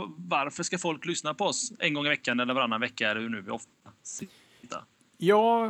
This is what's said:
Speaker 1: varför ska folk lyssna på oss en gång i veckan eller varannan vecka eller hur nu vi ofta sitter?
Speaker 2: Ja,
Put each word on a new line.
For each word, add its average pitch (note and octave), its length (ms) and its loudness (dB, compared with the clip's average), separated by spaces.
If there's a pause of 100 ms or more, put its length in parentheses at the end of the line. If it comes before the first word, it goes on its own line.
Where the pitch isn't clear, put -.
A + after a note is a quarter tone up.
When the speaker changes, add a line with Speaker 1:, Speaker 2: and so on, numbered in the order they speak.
(180)
Speaker 1:
varför E3 460 -2
ska F3+ 140 -4
folk E3 280 -4
lyssna D#3+ 280 -4
på G3 120 -2
oss - 340 -2
en D#3+ 140 2
gång D3 120 0
i D3 40 2
veckan C3 300 0
eller B2 140 0
varannan A#2+ 280 0
vecka A2+ 300 0
eller A2 100 -2
hur A2+ 80 -4
nu A2 120 -6
vi G2 100 -10
ofta A#2 180 -8 (340)
sitter? - 320 -12 (800)
Speaker 2:
Ja, A3 520 6